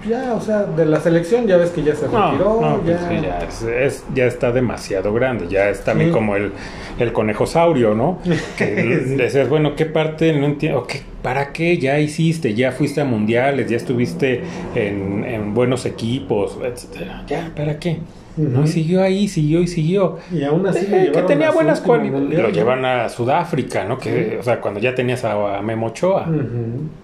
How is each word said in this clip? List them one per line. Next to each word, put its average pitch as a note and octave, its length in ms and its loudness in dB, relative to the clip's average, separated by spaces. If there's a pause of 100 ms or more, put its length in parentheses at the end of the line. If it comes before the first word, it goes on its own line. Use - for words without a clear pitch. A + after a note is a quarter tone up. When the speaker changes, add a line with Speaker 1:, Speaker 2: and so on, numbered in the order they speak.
Speaker 1:
ya, B3 260 -2
o G3+ 60 -2
sea, G#3 240 0
de E3 220 2
la D#3 120 4
selección E3+ 480 2
ya F3+ 120 6
ves E3+ 100 4
que D#3+ 140 -4
ya D3 120 2
se C3+ 140 -2
Speaker 2:
No, G3 220 2
Speaker 1:
retiró, F#3 280 2
Speaker 2:
no, G#3+ 240 2
pues E3+ 160 2
Speaker 1:
ya. F3 120 -4
Speaker 2:
sí, E3+ 120 -2
ya D#3 240 -4
es, - 160 -10 (360)
es, - 60 -16 (100)
ya B2+ 100 4
está A#2+ 260 0
demasiado G#2+ 600 0
grande, A#2 340 0
ya F#2+ 220 2
es G2 160 -2
también C3+ 240 2
Speaker 1:
Sí. E3+ 60 2
Speaker 2:
como G#2+ 220 2
el, G2+ 160 -2 (460)
el A#2 140 0
conejo G#2+ 340 0
saurio, D3 480 4
¿no? D3+ 300 0
Speaker 1:
<laughs> E3+ 320 -2
Speaker 2:
Que D3+ 480 0
Speaker 1:
Sí. C3 120 -2
Speaker 2:
decías, B2 340 2
bueno, D3+ 260 2
¿qué D#3+ 80 2
parte D#3 480 0
no C#3+ 140 2
entiendo? D3 400 -2
¿Qué, - 160 -10 (180)
para C#3 320 -4
qué? E3+ 240 0
Ya C#3 240 2
hiciste, D3+ 540 0
ya B2 180 2
fuiste D3 300 -2
a - 20 2
mundiales, A#2+ 640 2
ya A2+ 80 0
estuviste A#2+ 640 0 (340)
en, G2+ 520 -2
en G#2+ 260 -4
buenos B2 320 2
equipos, A2+ 800 -2
etcétera. - 600 -10
Ya, E3 280 -6
¿para D3+ 240 -4
qué? E3 200 -2 (400)
¿No? C#3 220 2
Y - 20 4
Speaker 1:
Ujú. D#3 60 4
Speaker 2:
siguió E3 340 2
ahí, F#3+ 260 2
siguió D#3 320 2
y F3 60 2
siguió. F3 500 0 (160)
Speaker 1:
Y D3 120 -2
aún E3 220 2
así F3+ 200 0
Speaker 2:
Eh, - 20 -4
Speaker 1:
lo G3+ 80 4
Speaker 2:
que F#3 120 6
Speaker 1:
llevaron - 180 2
Speaker 2:
tenía D4 220 4
Speaker 1:
a - 20 4
su D#4 60 4
Speaker 2:
buenas D#4 240 4
Speaker 1:
último - 140 4
Speaker 2:
cualidades. G3+ 280 0
Speaker 1:
mundial, D3+ 200 0
Speaker 2:
Lo A3+ 60 4
Speaker 1:
¿no? G#3 60 0
Speaker 2:
llevan B2+ 320 2
a B2 240 0
Sudáfrica, C3 720 -2
¿no? G#2+ 140 -4
Que, A2 320 -2
Speaker 1:
Sí. A#2 100 -4
Speaker 2:
o - 20 -8
sea, A#2 200 0
cuando G#2 180 -4
ya B2 140 0
tenías B2 320 -2
a, G#2 320 -2
a - 20 -6
Memo A2+ 280 -2
Ochoa. F3+ 340 0
Speaker 1:
Ujú, D#3+ 160 -2
ujú. A#2+ 500 -4 (160)